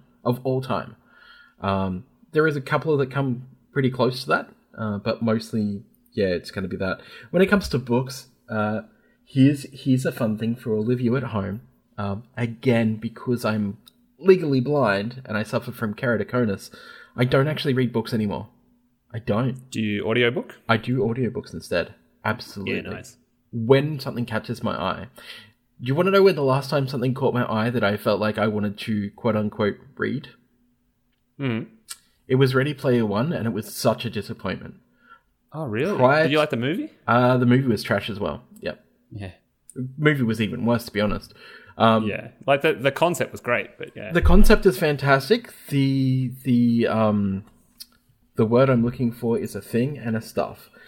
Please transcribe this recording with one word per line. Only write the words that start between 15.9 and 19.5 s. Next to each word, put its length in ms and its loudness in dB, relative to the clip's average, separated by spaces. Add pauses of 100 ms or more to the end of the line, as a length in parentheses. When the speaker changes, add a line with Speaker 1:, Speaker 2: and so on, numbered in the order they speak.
Speaker 1:
keratoconus, 760 -2 (460)
I 80 2
don't 240 2
actually 260 -2
read 180 0
books 200 -4
anymore. 360 -4 (680)
I 40 -8
don't. 520 -4